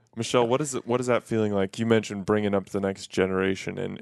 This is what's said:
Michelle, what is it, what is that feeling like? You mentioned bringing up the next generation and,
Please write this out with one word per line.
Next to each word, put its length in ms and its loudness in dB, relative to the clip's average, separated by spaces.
Michelle, 300 2
what 140 2
is 140 -6
it, 120 -6
what 140 0
is 60 -4
that 180 2
feeling 300 0
like? 240 0
You 80 -2
mentioned 400 2
bringing 280 2
up 120 0
the 140 -4
next 280 -4
generation 680 -2
and, 240 -8